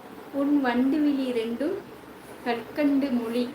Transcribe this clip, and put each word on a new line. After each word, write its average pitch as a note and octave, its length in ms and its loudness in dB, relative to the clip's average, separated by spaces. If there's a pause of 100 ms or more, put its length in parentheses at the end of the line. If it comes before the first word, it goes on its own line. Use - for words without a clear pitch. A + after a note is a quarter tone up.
(320)
உன் C#4+ 280 2
வண்டிவிலி C4 720 4
ரெண்டும் A#3+ 420 -2 (720)
கற்கண்டு C#4 680 0
மொழி A#3+ 440 0